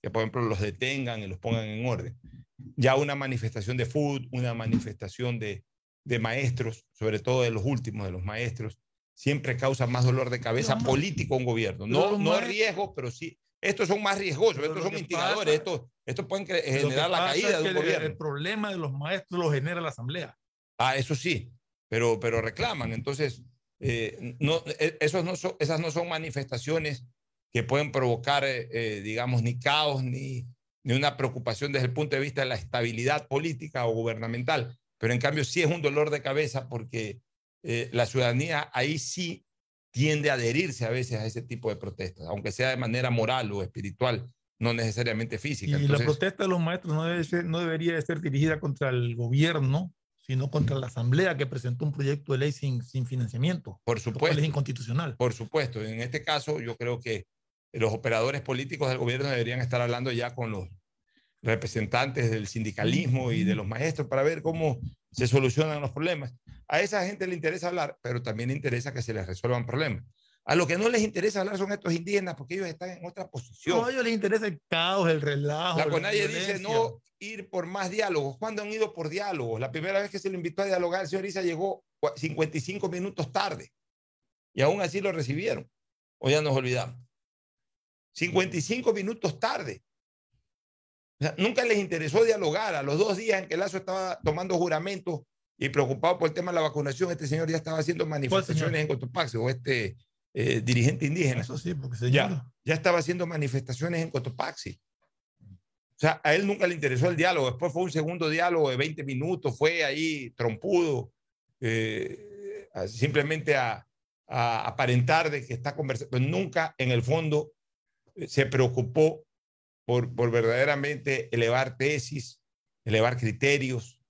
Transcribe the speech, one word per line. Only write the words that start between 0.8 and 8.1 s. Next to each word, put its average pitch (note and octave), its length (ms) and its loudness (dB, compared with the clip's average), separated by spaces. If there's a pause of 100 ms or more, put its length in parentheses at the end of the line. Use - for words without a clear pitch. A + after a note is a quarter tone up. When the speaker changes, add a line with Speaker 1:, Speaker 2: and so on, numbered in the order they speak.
Speaker 1:
y G2+ 40 -8
los F#2+ 140 -10
pongan A2+ 240 -2
en G#2+ 200 -6
orden. - 320 -4 (600)
Ya C3 180 4
una C#3+ 220 2
manifestación A#2+ 600 -4
de B2 80 0
fútbol, C#3 460 -2
una B2 240 -2
manifestación A#2 880 -4
de, G#2 240 -6 (400)
de A#2+ 160 0
maestros, A#2+ 720 -2
sobre G#2+ 260 0
todo B2 240 2
de A#2+ 80 2
los G#2+ 140 -2
últimos, A#2+ 420 -2
de F#2 60 -4